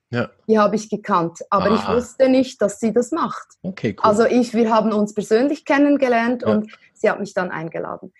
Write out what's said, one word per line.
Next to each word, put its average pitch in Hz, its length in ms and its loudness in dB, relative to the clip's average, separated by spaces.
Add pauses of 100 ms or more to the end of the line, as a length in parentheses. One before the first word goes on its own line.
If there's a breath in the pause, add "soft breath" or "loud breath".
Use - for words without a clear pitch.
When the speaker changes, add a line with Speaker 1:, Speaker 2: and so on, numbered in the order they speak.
(100)
Speaker 1:
Ja. 120 180 -2 (200)
Speaker 2:
Die 214 100 4
habe 208 180 2
ich - 140 -8
gekannt, 180 480 -4 (120)
aber 196 220 0
ich 226 100 0
Speaker 1:
Ah. 196 120 -2
Speaker 2:
wusste 247 340 0
nicht, 262 320 0
dass 196 200 -2
sie 226 120 -2
das 240 200 0
macht. 311 340 -6 (160)
Speaker 1:
Okay, 175 340 -6
cool. - 80 0
Speaker 2:
Also 214 220 4
ich, 240 280 0
wir 226 200 2
haben 220 180 2
uns 208 220 -2
persönlich 247 500 0
kennengelernt 262 800 2
Speaker 1:
Ja. 220 60 -2
Speaker 2:
und 214 220 0 (240 loud breath)
sie - 140 0
hat 190 120 -2
mich 202 120 -8
dann 180 200 -4
eingeladen. 165 680 -10